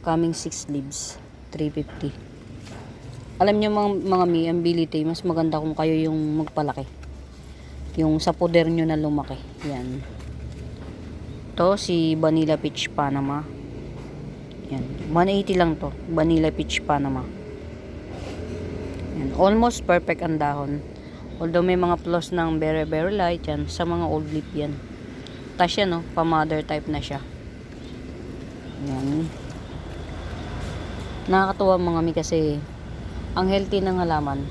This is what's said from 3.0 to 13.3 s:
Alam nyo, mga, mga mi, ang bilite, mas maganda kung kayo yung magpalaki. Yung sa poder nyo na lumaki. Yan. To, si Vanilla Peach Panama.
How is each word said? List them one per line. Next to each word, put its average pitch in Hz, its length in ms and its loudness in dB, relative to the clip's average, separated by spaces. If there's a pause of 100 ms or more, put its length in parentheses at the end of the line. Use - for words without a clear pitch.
Alam 208 180 6
nyo, 208 140 4
mga, 208 180 4 (140)
mga 185 240 6
mi, 165 140 6 (100)
ang 170 80 2
bilite, 165 480 2
mas 165 160 -2
maganda 160 400 2
kung 156 100 -2
kayo 160 220 2
yung 156 480 2
magpalaki. 147 400 -2 (1120)
Yung 156 240 4
sa 165 160 4
poder 170 320 6
nyo 165 160 2
na 160 160 2
lumaki. 147 400 -2 (240)
Yan. 131 400 -6 (1500)
To, 190 240 6
si 160 400 2
Vanilla 156 400 6
Peach - 320 -4
Panama. 143 560 0 (1300)